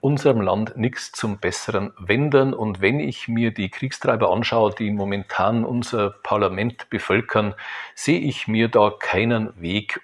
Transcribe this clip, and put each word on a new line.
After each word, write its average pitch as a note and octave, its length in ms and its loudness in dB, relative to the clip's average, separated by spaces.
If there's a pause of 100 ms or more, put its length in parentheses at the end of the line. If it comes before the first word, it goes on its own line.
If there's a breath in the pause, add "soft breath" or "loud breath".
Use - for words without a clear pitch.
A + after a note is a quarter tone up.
unserem C3+ 400 2
Land G2 360 0
nichts B2 360 -4
zum G#2 260 -4
Besseren G2+ 580 -4
wenden. C3+ 580 4
Und G#2 260 -4
wenn A2 180 4
ich C#3+ 300 -6
mir A2+ 260 0
die F#2+ 160 -4
Kriegstreiber A2+ 600 0
anschaue, A2 440 2
die G#2+ 140 -2
momentan G2+ 720 -2
unser A#2 460 -2
Parlament G2+ 800 -2
bevölkern, G2+ 640 0 (400 loud breath)
sehe E3+ 240 2
ich - 300 -4
mir A2 180 4
da G#2+ 240 6
keinen A2+ 680 -2
Weg, F#2+ 440 -4